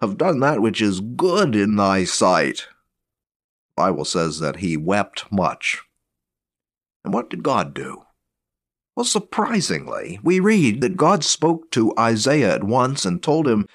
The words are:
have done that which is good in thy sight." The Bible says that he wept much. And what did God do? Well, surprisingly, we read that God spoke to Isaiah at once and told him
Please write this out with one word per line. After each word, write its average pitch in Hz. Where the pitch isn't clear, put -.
have 101
done 135
that 139
which 110
is 101
good 143
in 104
thy 95
sight." 85
The 76
Bible 87
says 80
that 73
he 85
wept 95
much. -
And 98
what 117
did -
God 95
do? 67
Well, 240
surprisingly, 98
we 170
read 170
that 185
God -
spoke -
to 110
Isaiah 113
at -
once 127
and 87
told 151
him 107